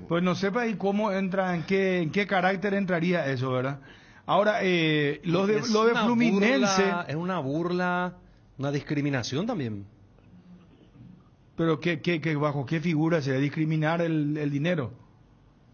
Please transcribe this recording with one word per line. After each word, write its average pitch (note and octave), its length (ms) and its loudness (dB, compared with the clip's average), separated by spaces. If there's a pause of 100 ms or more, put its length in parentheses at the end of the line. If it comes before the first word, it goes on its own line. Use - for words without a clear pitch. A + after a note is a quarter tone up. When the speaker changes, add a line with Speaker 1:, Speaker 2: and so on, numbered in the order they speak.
Speaker 1:
Pues E3+ 140 0
no F3+ 120 2
sé G3 160 -2
para A#3+ 140 0
ahí A3+ 120 -2
cómo G3+ 360 0
entra, F#3 420 0
en D#3+ 100 -4
qué, F#3+ 360 2
en D#3 100 -2
qué F#3+ 160 0
carácter F#3+ 460 0
entraría F3 580 0
eso, C3 220 -2
¿verdad? C3 280 -2 (440)
Ahora, G3+ 380 2
eh, D#3 600 2
los F3+ 220 2
de, G#3+ 120 2
Speaker 2:
Es A#3 140 -2
Speaker 1:
lo G#3+ 120 4
de A#3 80 4
Speaker 2:
una A#3 140 2
Speaker 1:
Fluminense. A3+ 800 4
Speaker 2:
burla, F3 220 0
es C#3 100 -4
una F3+ 240 -2
burla, F3+ 720 -2 (420)
una C#3 160 -4
discriminación C#3+ 760 -2
también. A#2 380 -4 (1700)
Speaker 1:
Pero D#3+ 260 0
qué, E3 200 -2
qué, E3+ 220 -2
qué, D#3 140 -2
¿bajo C#3+ 280 -2
qué D#3+ 160 -2
figura D#3+ 400 0
se C3+ 120 -2
debe C3 100 0
discriminar D#3 580 0
el, D#3 380 0
el D3 120 -2
dinero? C#3+ 420 -2 (800)